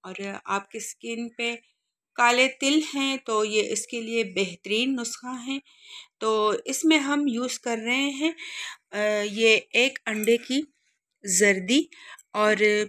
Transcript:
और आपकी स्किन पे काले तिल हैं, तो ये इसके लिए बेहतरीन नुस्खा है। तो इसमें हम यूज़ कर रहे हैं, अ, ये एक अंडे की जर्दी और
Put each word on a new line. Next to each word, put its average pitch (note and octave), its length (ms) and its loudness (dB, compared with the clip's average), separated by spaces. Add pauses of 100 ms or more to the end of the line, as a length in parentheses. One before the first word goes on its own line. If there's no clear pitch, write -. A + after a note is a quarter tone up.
और G3 420 -10
आपकी G3+ 320 -6
स्किन A#3 580 -8
पे A#3 240 -4 (540)
काले B3 320 4
तिल C#4 360 2 (120)
हैं, C4+ 220 -2
तो A3 260 0
ये G#3+ 180 0
इसके A3+ 400 -4
लिए A3+ 220 -2
बेहतरीन G3 680 -2
नुस्खा B3 400 -6
है। B3+ 300 -8 (600)
तो G#3+ 460 2
इसमें D#4 300 4
हम C#4+ 300 0
यूज़ B3 320 -4
कर A#3 180 -4
रहे B3+ 320 -2
हैं, D4+ 260 -2 (560)
अ, G3+ 80 -6 (240)
ये A3 320 4 (200)
एक C4 320 2
अंडे G#3+ 300 2
की C4 360 -2 (520)
जर्दी G3 640 2 (460)
और G#3+ 280 2 (260)